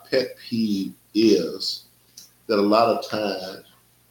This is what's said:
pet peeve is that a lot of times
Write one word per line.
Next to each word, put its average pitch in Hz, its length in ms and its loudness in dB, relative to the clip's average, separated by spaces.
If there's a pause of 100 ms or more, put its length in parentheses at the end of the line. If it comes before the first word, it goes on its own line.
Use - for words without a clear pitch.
(100)
pet 127 260 0
peeve 104 560 -4 (220)
is 104 720 0 (640)
that 107 100 2
a 101 40 2
lot 110 260 4
of 104 200 -2
times 98 560 -6 (460)